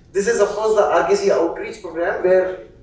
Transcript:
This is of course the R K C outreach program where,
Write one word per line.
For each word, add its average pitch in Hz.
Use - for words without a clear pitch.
This 196
is 214
of 202
course 214
the 208
R 175
K 202
C 196
outreach 170
program 170
where, 185